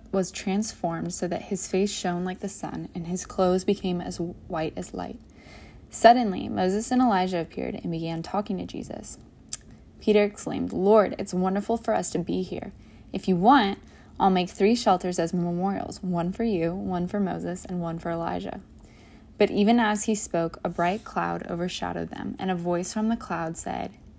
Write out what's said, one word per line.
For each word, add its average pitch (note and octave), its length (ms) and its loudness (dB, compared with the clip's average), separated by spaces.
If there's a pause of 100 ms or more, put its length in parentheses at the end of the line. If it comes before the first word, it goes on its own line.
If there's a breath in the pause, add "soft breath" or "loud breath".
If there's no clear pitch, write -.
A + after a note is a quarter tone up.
(120)
was F#3+ 180 2
transformed F3+ 840 -4
so F#3 140 -4
that F3+ 140 -6
his - 260 -4
face G3+ 240 2
shone F3 320 -2
like F#3 160 -6
the G3 80 -6
sun - 460 -8
and E3+ 120 -8
his F3+ 180 -4
clothes F#3 400 2
became F#3 360 0
as F3 180 -8
white - 580 -6
as F#3 160 -10
light. - 260 -10 (720 loud breath)
Suddenly, A3+ 580 6
Moses F#3+ 420 0
and B3+ 100 4
Elijah F#3 400 4
appeared - 360 -6
and - 140 -6
began E3 320 -4
talking G3+ 360 -4
to F3 80 -8
Jesus. - 500 -10 (840 loud breath)
Peter G#3 220 6
exclaimed, G3 500 -4
"Lord, G3 460 4
it's - 140 -6
wonderful F#3+ 440 0
for A3+ 180 -2
us F#3 160 -2
to F3+ 80 -2
be F3+ 240 -2
here. - 300 -8 (400 loud breath)
If - 140 -6
you F#3 100 4
want, G#3 420 6 (420 loud breath)
I'll G3 100 6
make F3+ 200 2
three G#3+ 240 4
shelters F#3 440 2
as E3 140 0
memorials, F3 720 -2
one F3 280 0
for A#3 140 -4
you, E3+ 300 0
one F#3 320 -4
for G3+ 140 -2
Moses, E3+ 440 -4
and F3+ 160 -6
one E3 180 -4
for E3+ 120 -6
Elijah." F3 500 -4 (800 loud breath)
But G#3 120 6
even A3+ 300 4
as G#3+ 240 2
he A3 100 2
spoke, E3 480 -2
a F3+ 60 0
bright F3 360 0
cloud E3+ 440 -4
overshadowed F3 640 -4
them, - 280 -8
and F#3+ 120 -2
a F#3 40 0
voice F3 380 -2
from A3 160 0
the A#3 80 2
cloud E3 400 -6
said, - 360 -6 (260)